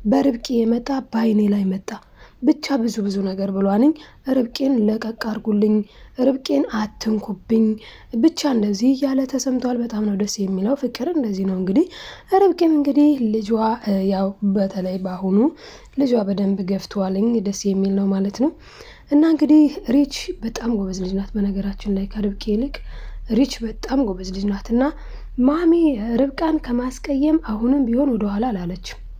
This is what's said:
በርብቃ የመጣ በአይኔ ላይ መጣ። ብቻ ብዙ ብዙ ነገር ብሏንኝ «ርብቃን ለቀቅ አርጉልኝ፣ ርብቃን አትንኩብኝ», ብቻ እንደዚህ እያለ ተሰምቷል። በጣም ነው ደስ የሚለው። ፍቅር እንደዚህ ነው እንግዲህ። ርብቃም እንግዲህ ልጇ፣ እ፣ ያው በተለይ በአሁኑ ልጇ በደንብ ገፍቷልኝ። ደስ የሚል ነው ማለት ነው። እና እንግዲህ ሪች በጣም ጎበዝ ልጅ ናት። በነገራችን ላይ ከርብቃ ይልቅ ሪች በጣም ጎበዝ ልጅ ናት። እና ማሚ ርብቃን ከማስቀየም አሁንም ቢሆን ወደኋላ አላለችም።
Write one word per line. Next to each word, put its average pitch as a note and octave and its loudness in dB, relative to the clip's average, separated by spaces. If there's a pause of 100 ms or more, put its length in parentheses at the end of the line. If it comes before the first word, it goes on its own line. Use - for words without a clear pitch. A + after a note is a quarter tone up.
በርብቃ C4 0
የመጣ A#3 0 (140)
በአይኔ A3+ 0
ላይ G3+ 0
መጣ። F#3+ -4 (520)
ብቻ C#4 0
ብዙ A3+ -2
ብዙ G3 -2
ነገር G3 -2
ብሏንኝ G3 4 (360)
«ርብቃን C4+ 0
ለቀቅ A3 -2
አርጉልኝ፣ G#3+ 0 (420)
ርብቃን C4+ 0 (100)
አትንኩብኝ», G#3+ -2 (500)
ብቻ A#3+ 2
እንደዚህ G#3 2
እያለ C4+ 0
ተሰምቷል። B3+ -2
በጣም A3+ -4
ነው G3+ 0
ደስ G3+ -2
የሚለው። G3 -2
ፍቅር B3 -6
እንደዚህ G#3+ -2
ነው F#3+ 0
እንግዲህ። F#3+ 2 (460)
ርብቃም F4+ 4
እንግዲህ D4 4 (180)
ልጇ፣ G#3+ -2 (320)
እ፣ G3+ -2 (120)
ያው G3 2 (200)
በተለይ F#3+ 0
በአሁኑ F#3 0 (600)
ልጇ C4 2 (100)
በደንብ G3 0
ገፍቷልኝ። F#3+ -2 (120)
ደስ G3 -4
የሚል G3 0
ነው G3 0
ማለት G3 0
ነው። D4+ 2 (600)
እና D4 6
እንግዲህ D4+ 6 (260)
ሪች C#4 2 (240)
በጣም A3+ -6
ጎበዝ F#3+ -4
ልጅ F#3 -4
ናት። G3 -4
በነገራችን G3+ -2
ላይ G3 -2
ከርብቃ G3+ -4
ይልቅ A#3 0 (540)
ሪች A#3 2
በጣም A3+ -4
ጎበዝ F#3+ -4
ልጅ G3 -6
ናት። G3+ -4
እና A#3+ 2 (560)
ማሚ D#4+ 4 (420)
ርብቃን D#4 0
ከማስቀየም C4+ 0
አሁንም A#3+ 2
ቢሆን B3 2
ወደኋላ G#3 -2
አላለችም። F3+ -8 (180)